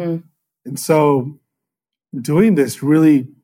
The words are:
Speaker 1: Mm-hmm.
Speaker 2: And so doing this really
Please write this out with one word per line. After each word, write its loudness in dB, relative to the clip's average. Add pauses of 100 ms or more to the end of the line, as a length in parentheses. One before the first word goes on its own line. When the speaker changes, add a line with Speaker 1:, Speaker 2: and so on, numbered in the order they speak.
Speaker 1:
Mm-hmm. -6 (480)
Speaker 2:
And -12
so 0 (800)
doing 0
this -2
really 2 (160)